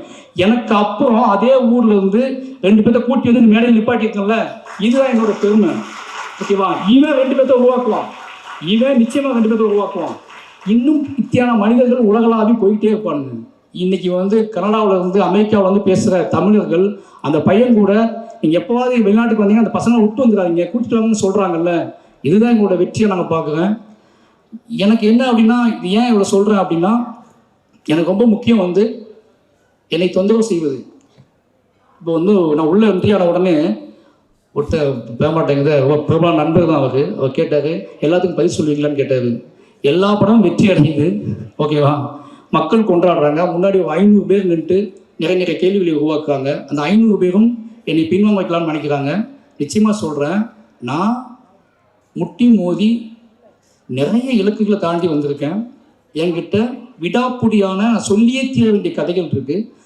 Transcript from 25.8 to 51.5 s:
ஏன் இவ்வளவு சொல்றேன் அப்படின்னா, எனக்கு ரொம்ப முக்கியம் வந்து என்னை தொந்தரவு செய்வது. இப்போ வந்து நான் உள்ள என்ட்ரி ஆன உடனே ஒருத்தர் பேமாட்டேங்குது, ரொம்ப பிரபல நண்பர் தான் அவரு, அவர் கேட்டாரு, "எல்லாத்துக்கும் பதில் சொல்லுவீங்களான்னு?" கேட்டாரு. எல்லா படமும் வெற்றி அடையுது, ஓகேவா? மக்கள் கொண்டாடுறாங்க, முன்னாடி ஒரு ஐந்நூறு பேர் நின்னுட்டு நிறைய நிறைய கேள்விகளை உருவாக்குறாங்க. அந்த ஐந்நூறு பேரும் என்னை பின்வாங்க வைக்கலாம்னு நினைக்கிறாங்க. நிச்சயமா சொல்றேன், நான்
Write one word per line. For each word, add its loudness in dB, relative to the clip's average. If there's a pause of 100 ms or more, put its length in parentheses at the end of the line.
ஏன் 2
இவ்வளவு 2
சொல்றேன் 2
அப்படின்னா, 0 (800)
எனக்கு 0
ரொம்ப 2
முக்கியம் 2
வந்து -2 (840)
என்னை -2
தொந்தரவு 0
செய்வது. -4 (1120)
இப்போ -4
வந்து 2
நான் 2
உள்ள 2
என்ட்ரி 0
ஆன 2
உடனே 0 (1040)
ஒருத்தர் -2 (180)
பேமாட்டேங்குது, 0
ரொம்ப 2
பிரபல 2
நண்பர் 2
தான் 0
அவரு, 0
அவர் -2
கேட்டாரு, -2 (120)
"எல்லாத்துக்கும் 0
பதில் 0
சொல்லுவீங்களான்னு?" -2
கேட்டாரு. -2 (360)
எல்லா 2
படமும் 4
வெற்றி 2
அடையுது, 0 (220)
ஓகேவா? 0 (420)
மக்கள் 0
கொண்டாடுறாங்க, 0
முன்னாடி 0
ஒரு -2
ஐந்நூறு 4
பேர் 0
நின்னுட்டு -2 (240)
நிறைய -2
நிறைய -2
கேள்விகளை 0
உருவாக்குறாங்க. -2
அந்த -6
ஐந்நூறு 2
பேரும் 0 (140)
என்னை -2
பின்வாங்க 0
வைக்கலாம்னு -4
நினைக்கிறாங்க. -4 (300)
நிச்சயமா -2
சொல்றேன், -4 (360)
நான் -6 (760)